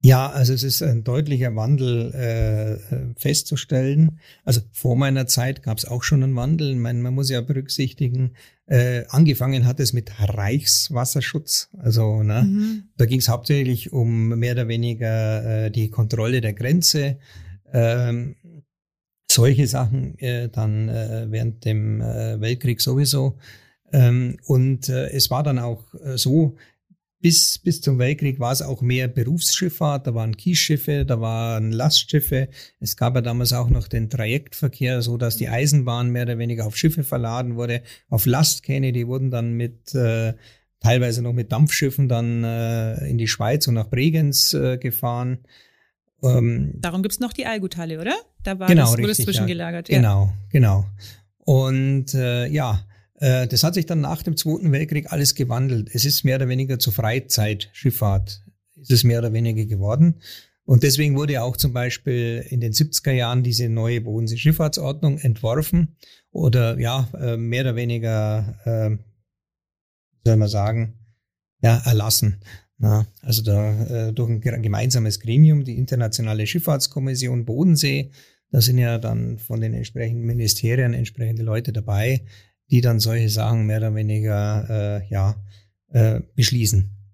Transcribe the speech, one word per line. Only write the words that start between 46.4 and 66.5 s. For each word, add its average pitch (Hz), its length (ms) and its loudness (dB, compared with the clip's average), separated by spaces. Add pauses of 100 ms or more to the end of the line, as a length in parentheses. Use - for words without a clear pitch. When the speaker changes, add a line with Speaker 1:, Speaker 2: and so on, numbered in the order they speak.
Speaker 2:
Darum 180 220 -2
gibt's 202 180 -4
noch 247 120 -4
die - 140 -8
Allguthalle, 175 540 -6
oder? 220 140 -4 (280)
Da 196 160 -4
war 185 100 -4
Speaker 1:
Genau, 170 140 8
Speaker 2:
das, 117 100 4
wurde 117 100 0
es 202 80 2
Speaker 1:
richtig, 208 160 0
ja. 202 60 0
Speaker 2:
zwischengelagert, 170 560 -2
ja. 147 100 4
Speaker 1:
Genau, 98 340 4 (180)
genau. 101 360 4 (520)
Und, 135 760 0
äh, 123 320 0
ja, 131 400 -2 (300)
äh, 127 320 2
das - 160 0
hat 170 100 0
sich 175 120 -2
dann 160 140 -2
nach 147 220 -4
dem 160 140 -2
Zweiten 165 340 0
Weltkrieg 151 420 -2
alles 143 220 0
gewandelt. 123 580 -2
Es 113 120 -2
ist 139 180 -2
mehr 131 140 2
oder 131 120 0
weniger 131 300 -2
zur 123 140 -2
Freizeitschifffahrt, 107 1500 -2 (320)
ist 147 160 -6
es 120 100 4
mehr 117 160 4
oder 117 140 -2
weniger 113 320 0
geworden. 110 560 2 (440)
Und 123 200 6
deswegen 143 320 2
wurde 143 260 0
auch 123 140 -2
zum 131 160 0
Beispiel 123 760 -2
in 123 120 -2
den 117 120 -2
siebziger 151 400 0
Jahren 123 300 0
diese 120 260 0
neue 113 320 0
Bodensee-Schifffahrtsordnung 139 1160 0
entworfen 147 800 0 (340)
oder, 120 480 2